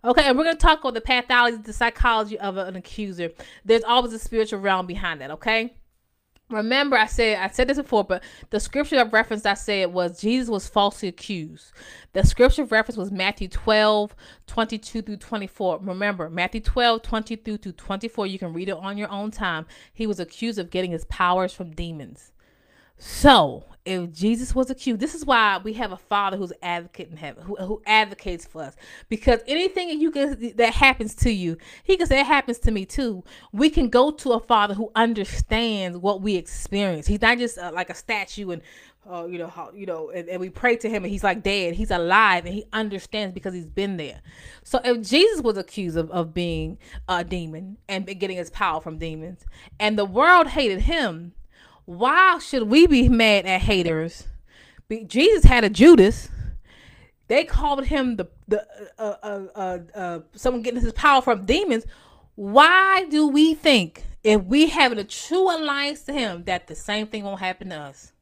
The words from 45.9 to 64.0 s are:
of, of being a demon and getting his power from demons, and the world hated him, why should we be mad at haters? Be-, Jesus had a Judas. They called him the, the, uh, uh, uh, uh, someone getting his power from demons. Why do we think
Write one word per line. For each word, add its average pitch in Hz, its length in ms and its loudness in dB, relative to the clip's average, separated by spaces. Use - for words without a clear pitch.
of, 160 160 -4
of 165 220 -4
being 165 460 -6
a 175 160 -2
demon 175 540 -10
and 190 180 -6
getting 190 160 -4
his 170 140 -8
power 165 320 -2
from 160 160 -12
demons, 160 480 -12
and 214 180 0
the 208 80 0
world 320 420 4
hated 202 340 -2
him, 185 500 -2
why 311 520 4
should 233 320 -4
we 311 160 8
be 262 240 6
mad 214 380 4
at 185 140 0
haters? 170 680 -2
Be-, 220 180 -8
Jesus 339 380 4
had 240 200 10
a 208 80 2
Judas. 226 580 8
They 294 160 2
called 285 400 0
him 254 320 0
the, 180 100 -6
the, 208 160 0
uh, 208 240 -4
uh, 208 160 -8
uh, 185 220 -6
uh, 175 240 -8
someone 254 260 -4
getting 240 200 -4
his 233 120 0
power 277 300 4
from 196 240 0
demons. 277 400 0
Why 339 760 4
do 302 180 2
we 302 280 4
think 233 480 0